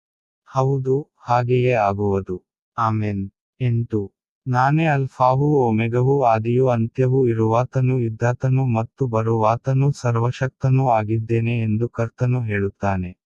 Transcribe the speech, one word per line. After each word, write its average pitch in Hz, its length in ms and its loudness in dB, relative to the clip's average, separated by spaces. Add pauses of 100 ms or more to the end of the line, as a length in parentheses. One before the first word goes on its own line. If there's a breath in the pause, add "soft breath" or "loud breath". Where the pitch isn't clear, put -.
(460)
ಹೌದು, 135 720 -2
ಹಾಗೆಯೇ 123 540 0
ಆಗುವುದು. 98 720 -2 (340)
ಆಮೆನ್. 107 520 -2 (320)
ಎಂಟು. 117 500 -2 (360)
ನಾನೇ 139 380 2
ಅಲ್ಫಾವೂ 135 840 2
ಓಮೆಗವೂ 123 540 0
ಆದಿಯೂ 120 440 2
ಅಂತ್ಯವೂ 127 600 0
ಇರುವಾತನೂ 123 720 0
ಇದ್ದಾತನೂ 123 680 -2
ಮತ್ತು 117 420 -2
ಬರುವಾತನೂ 113 840 0
ಸರ್ವಶಕ್ತನೂ 127 960 -2
ಆಗಿದ್ದೇನೆ 113 720 0
ಎಂದು 110 300 -2
ಕರ್ತನು 123 540 -4
ಹೇಳುತ್ತಾನೆ. 98 840 -4